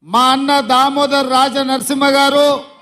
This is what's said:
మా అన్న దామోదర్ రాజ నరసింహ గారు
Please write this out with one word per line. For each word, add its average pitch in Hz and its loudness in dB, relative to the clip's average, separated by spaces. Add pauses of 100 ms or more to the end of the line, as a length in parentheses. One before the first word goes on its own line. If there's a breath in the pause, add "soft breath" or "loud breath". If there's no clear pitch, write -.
మా 220 0 (100)
అన్న 277 -4 (220)
దామోదర్ 277 0
రాజ 262 2 (140)
నరసింహ 269 -2 (120)
గారు 285 2 (340)